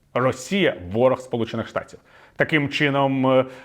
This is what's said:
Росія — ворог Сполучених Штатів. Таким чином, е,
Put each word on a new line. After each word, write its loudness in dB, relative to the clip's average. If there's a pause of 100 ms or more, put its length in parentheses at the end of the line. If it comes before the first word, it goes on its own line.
(140)
Росія — 0 (140)
ворог 2
Сполучених -6
Штатів. -10 (360)
Таким 0
чином, 0
е, 4 (200)